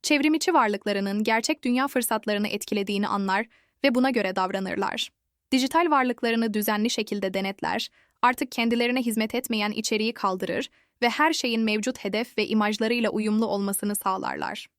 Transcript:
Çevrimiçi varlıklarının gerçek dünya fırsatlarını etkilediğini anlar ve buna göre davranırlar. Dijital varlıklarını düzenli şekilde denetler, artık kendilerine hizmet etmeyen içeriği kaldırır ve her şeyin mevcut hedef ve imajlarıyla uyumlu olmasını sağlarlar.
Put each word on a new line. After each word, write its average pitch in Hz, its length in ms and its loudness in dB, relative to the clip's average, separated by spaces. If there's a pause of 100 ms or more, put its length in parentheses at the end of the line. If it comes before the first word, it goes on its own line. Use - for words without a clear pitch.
Çevrimiçi 302 500 2
varlıklarının 208 680 0
gerçek 226 400 0
dünya 254 240 0
fırsatlarını 214 600 0
etkilediğini 202 600 -2
anlar 196 380 0 (380)
ve 269 120 4
buna 254 140 4
göre 202 260 0
davranırlar. 190 720 -2 (420)
Dijital 269 400 2
varlıklarını 233 640 2
düzenli 214 360 0
şekilde 202 440 -4
denetler, 196 560 -2 (320)
artık 247 300 2
kendilerine 240 500 0
hizmet 220 340 0
etmeyen 220 360 -2
içeriği 220 420 -2
kaldırır 190 560 -2 (320)
ve 240 80 4
her 302 240 2
şeyin 226 280 0
mevcut 214 420 -2
hedef 208 340 -2
ve 214 100 0
imajlarıyla 220 640 2
uyumlu 214 360 0
olmasını 202 500 -2
sağlarlar. 185 720 -4 (120)